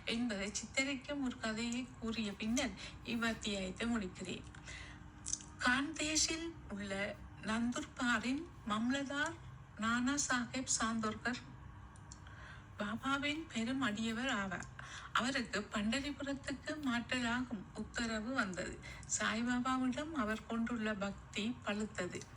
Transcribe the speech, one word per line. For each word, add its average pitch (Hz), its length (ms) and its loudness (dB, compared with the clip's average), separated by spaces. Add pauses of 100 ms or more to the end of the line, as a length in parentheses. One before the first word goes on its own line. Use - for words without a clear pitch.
என்பதை 214 480 0
சித்தரிக்கும் 277 680 0
ஒரு 247 160 0
கதையை 233 480 0 (140)
கூறிய 220 320 0
பின்னர் 226 380 2 (340)
இவ்வத்தியாயத்தை 220 840 0
முடிக்கிறேன். 190 560 -2 (1160)
காந்தேஷில் 311 920 4 (180)
உள்ள 202 460 -2 (280)
நந்துர்பாரின் 240 1000 2 (260)
மம்லதார் 277 680 4 (440)
நானா 240 360 4 (140)
சாஹேப் 254 520 2
சாந்தோர்கர் 226 600 2 (1400)
பாபாவின் 277 760 0
பெரும் 247 280 2
அடியவர் 226 500 2
ஆவார். 196 400 -2 (400)
அவருக்கு 226 600 2
பண்டரிபுரத்துக்கு 277 1080 0
மாற்றலாகும் 240 800 0 (120)
உத்தரவு 220 600 -2
வந்தது. 185 440 -2 (400)
சாய்பாபாவிடம் 247 920 2
அவர் 220 340 0
கொண்டுள்ள 226 480 2
பக்தி 202 720 -2
பழுத்தது. 202 560 -2 (160)